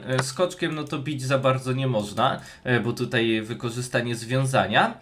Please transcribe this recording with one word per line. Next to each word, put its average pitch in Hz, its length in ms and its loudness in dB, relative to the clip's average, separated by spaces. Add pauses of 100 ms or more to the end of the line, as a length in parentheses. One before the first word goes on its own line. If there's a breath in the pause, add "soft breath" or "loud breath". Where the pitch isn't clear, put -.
e, 131 160 2
skoczkiem, 170 520 -2
no 151 80 -4
to - 160 -4
bić 131 220 -4
za 131 180 2
bardzo 131 340 2
nie 135 140 0
można, 107 540 0 (220 loud breath)
e, 123 160 4
bo 117 140 0
tutaj 113 480 2
wykorzystanie 120 720 -4
związania, 127 880 2